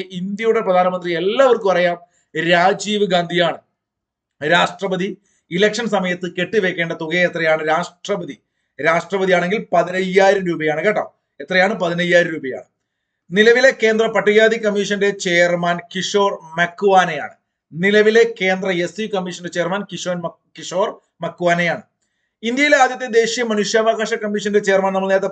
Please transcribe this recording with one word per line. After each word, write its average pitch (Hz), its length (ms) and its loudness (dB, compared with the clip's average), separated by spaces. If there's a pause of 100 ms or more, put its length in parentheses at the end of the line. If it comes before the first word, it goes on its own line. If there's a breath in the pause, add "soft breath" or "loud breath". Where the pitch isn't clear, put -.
(200)
ഇന്ത്യയുടെ 220 400 -2
പ്രധാനമന്ത്രി 180 520 0
എല്ലാവർക്കും 202 600 2
അറിയാം, 175 260 0 (520)
രാജീവ് 196 560 2
ഗാന്ധിയാണ്. 170 520 0 (920)
രാഷ്ട്രപതി 180 680 0 (320)
ഇലക്ഷൻ 208 380 0
സമയത്ത് 180 480 -4
കെട്ടിവെക്കേണ്ട 175 560 -2
തുക 165 220 -6
എത്രയാണ്? 165 540 0
രാഷ്ട്രപതി, 170 680 -4 (500)
രാഷ്ട്രപതിയാണെങ്കിൽ 180 840 0
പതിനയ്യായിരം 185 760 2
രൂപയാണ് 156 380 -2
കേട്ടോ. 185 300 -2 (260)
എത്രയാണ്? 185 340 0
പതിനയ്യായിരം 175 600 0
രൂപയാണ്. 127 340 -10 (600)
നിലവിലെ 233 400 4 (120)
കേന്ദ്ര 220 240 2
പട്ടികജാതി 214 580 2
കമ്മീഷന്റെ 202 460 -2
ചെയർമാൻ 175 680 0 (160)
കിഷോർ 202 380 0 (260)
മക്വാനയാണ്. 170 760 0 (380)
നിലവിലെ 214 680 2
കേന്ദ്ര 185 300 -2
എസ് 175 260 -4
സി 214 180 -6
കമ്മീഷന്റെ 175 360 -8
ചെയർമാൻ 175 320 -4 (100)
കിഷോർ 175 240 -6
മക്-, - 420 -12
കിഷോർ 180 420 -4 (200)
മക്വാനയാണ്. 170 640 -2 (640)
ഇന്ത്യയിലെ 285 340 2
ആദ്യത്തെ 254 260 0 (120)
ദേശീയ 226 300 0
മനുഷ്യാവകാശ 220 720 0
കമ്മീഷന്റെ 208 440 -2
ചെയർമാൻ 190 280 2
നമ്മൾ 190 160 -2
നേരത്തെ 190 220 0